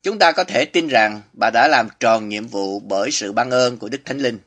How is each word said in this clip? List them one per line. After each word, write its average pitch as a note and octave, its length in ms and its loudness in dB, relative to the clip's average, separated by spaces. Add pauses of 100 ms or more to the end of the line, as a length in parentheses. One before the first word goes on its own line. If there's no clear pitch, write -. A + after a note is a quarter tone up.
Chúng G#3 160 -4
ta E3+ 120 6
có F#3 120 0
thể C#3 220 0
tin E3+ 220 -2
rằng G#2+ 340 2 (120)
bà G#2+ 160 0
đã A#2 180 4
làm B2+ 200 2 (120)
tròn A2+ 300 2
nhiệm G#2+ 180 -8
vụ G2 320 -4
bởi G#2 320 -4
sự G#2 200 -6
ban A#2+ 200 -2
ơn B2 260 2
của G#2+ 120 -12
Đức C#3 160 -8
Thánh C#3+ 120 -8
Linh. A#2+ 300 -4